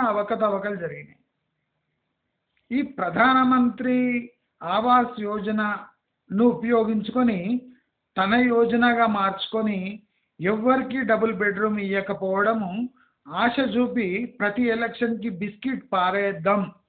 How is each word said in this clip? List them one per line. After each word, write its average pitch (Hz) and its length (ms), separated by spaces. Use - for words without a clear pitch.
అవకతవకలు 208 720
జరిగినాయి. 147 420
ఈ 254 80
ప్రధానమంత్రి 254 1040
ఆవాస్ 226 580
యోజనను 208 1300
ఉపయోగించుకొని, 226 880
తన 196 160
యోజనగా 233 600
మార్చుకొని, 202 720
ఎవ్వరికీ 240 640
డబుల్ 220 320
బెడ్‌రూమ్ 208 460
ఇయ్యకపోవడము, 196 920
ఆశ 202 300
చూపి 226 380
ప్రతి 208 320
ఎలక్షన్‌కి 226 600
బిస్కెట్ 208 600
పారేద్దాం 196 720